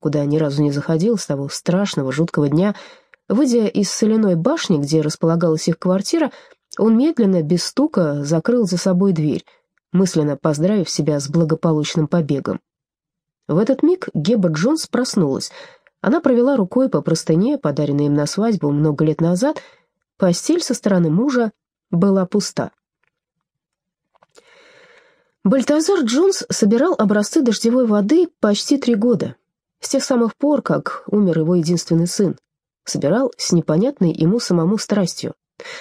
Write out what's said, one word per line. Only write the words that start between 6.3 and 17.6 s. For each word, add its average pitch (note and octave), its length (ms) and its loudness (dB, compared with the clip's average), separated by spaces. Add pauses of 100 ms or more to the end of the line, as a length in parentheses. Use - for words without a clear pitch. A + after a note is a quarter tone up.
он A3 180 4
медленно, A3+ 460 2
без E3+ 220 0
стука, E3+ 600 0
закрыл F#3 420 0
за F3 120 -4
собой F#3+ 340 2
дверь, D3+ 320 -2 (480)
мысленно E3 440 0
поздравив E3 520 0
себя D3 320 -2
с C3+ 80 -8
благополучным D#3 800 0
побегом. C#3 500 -2 (880)
В D3+ 120 0
этот C4 240 0
миг F4+ 320 0
Геба F#3 340 0
Джонс F3+ 380 0
проснулась. F#3 640 -2 (500)
Она D#4 200 2
провела C4 360 2
рукой B3 320 0
по D#3 140 -2
простыне, F3 560 0
подаренной D3 480 -2